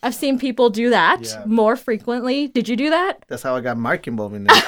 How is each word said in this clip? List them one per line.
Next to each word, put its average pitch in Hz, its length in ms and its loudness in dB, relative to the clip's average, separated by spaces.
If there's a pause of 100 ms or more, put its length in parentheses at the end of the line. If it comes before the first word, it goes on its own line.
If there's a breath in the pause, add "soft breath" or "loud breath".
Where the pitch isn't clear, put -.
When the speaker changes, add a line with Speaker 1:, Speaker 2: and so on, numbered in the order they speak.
Speaker 1:
I've 240 100 -2
seen 269 240 0
people 254 320 2
do 233 220 0
that 226 320 4
Speaker 2:
Yeah. - 240 -10
Speaker 1:
more 220 280 2
frequently. 247 720 -4
Did 247 220 -2
you 247 60 -2
do 285 160 0
that? 359 360 -2
Speaker 2:
That's - 140 -10
how 127 140 -2
I 127 60 -4
got 120 140 -4
Mark 127 320 -2
involved 107 280 -6
in 101 80 -10
this. - 120 6
Speaker 1:
<laughs> 214 120 6